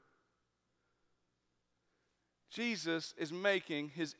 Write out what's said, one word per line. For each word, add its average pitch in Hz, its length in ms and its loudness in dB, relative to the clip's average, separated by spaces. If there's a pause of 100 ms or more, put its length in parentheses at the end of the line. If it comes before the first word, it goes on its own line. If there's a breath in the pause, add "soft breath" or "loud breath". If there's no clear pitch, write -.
(2500)
Jesus 165 680 0
is 156 160 -2
making 175 580 2
his 151 300 -4